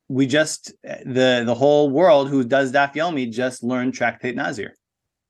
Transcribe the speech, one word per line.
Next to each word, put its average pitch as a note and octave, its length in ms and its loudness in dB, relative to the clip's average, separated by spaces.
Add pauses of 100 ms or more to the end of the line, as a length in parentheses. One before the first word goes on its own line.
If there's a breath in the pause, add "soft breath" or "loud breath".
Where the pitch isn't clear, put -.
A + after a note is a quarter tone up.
we C3+ 160 0
just, D3+ 460 -2 (120)
the, B2+ 640 0
the A#2+ 80 0
whole D3 360 4
world C#3+ 400 4
who C#3 160 0
does C3+ 260 0
Daf C#3 220 0
Yomi D3 360 -4
just B2 340 -6
learned B2+ 300 -2
Tractate A#2+ 440 -4
Nazir. C#3 360 -8 (560)